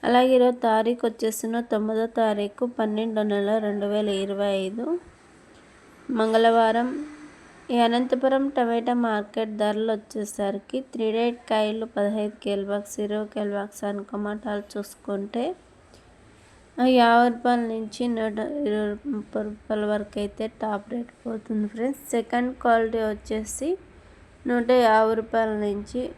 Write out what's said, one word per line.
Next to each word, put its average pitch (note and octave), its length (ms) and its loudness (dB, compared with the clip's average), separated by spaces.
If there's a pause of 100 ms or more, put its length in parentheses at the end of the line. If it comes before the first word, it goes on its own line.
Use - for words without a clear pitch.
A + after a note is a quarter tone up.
అలాగే B3 320 6
ఈరోజు B3 200 4 (120)
తారీఖు A3 400 2
వచ్చేసిన A3+ 540 -4 (100)
తొమ్మిదో A3 320 0 (160)
తారీఖు G#3 480 0 (100)
పన్నెండో G#3+ 440 0 (100)
నెల G3+ 240 2 (100)
రెండు G3+ 280 -2
వేల G#3 180 0 (140)
ఇరవై G3+ 260 -2 (140)
ఐదు A3+ 180 -6 (1400)
మంగళవారం. A3+ 680 4 (840)
ఈ A#3+ 120 2
అనంతపురం B3+ 580 2 (120)
టమాటా A#3 380 0 (120)
మార్కెట్ G#3+ 560 -2
ధరలు G#3+ 320 0
వచ్చేసరికి G#3 840 -6 (120)
త్రీ A#3 140 -4 (100)
రేట్ A#3+ 240 0 (120)
కాయలు A3 340 0 (100)
పదహైదు G#3 480 -2
కేల్ G3+ 280 -2
బాక్స్, G3+ 220 -4 (120)
ఇరవై G#3 280 -4
కేల్ G#3 220 -4
బాక్స్ G3+ 320 -6
అను G3+ 240 -4
టమాటాలు G#3 520 -6 (100)
చూసుకుంటే, G3+ 720 -6 (1400)
ఆ, B3 40 4 (140)
యాభై A#3 340 8
రూపాయల A#3+ 280 2 (120)
నుంచి A3 280 -8 (160)
నూట A3 200 -2 (300)
ఇరవై G#3 260 0 (220)
ముప్పై G#3+ 340 -6
రూపాయల G#3+ 340 -4 (100)
వరకు G#3 300 -6
అయితే G#3 240 -6 (160)
టాప్ G#3 300 -4
రేట్ A#3+ 200 -8 (120)
పోతుంది G#3+ 500 -4
ఫ్రెండ్స్. B3+ 280 -4 (120)
సెకండ్ A#3+ 380 -2 (100)
క్వాలిటీ A3+ 380 2 (100)
వచ్చేసి A3 580 -6 (800)
నూట A#3+ 180 0 (200)
యాభై A3 320 4
రూపాయల A3+ 320 0 (140)
నుంచి G#3 360 -4 (140)